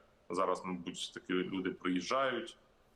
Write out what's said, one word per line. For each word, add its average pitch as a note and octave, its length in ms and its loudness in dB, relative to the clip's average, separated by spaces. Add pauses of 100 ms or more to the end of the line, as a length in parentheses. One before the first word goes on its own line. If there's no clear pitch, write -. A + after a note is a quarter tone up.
(300)
зараз, F2+ 360 2
мабуть, F#2 480 -6
таки - 200 -4
люди F#2 360 2
приїжджають, A2+ 880 0 (380)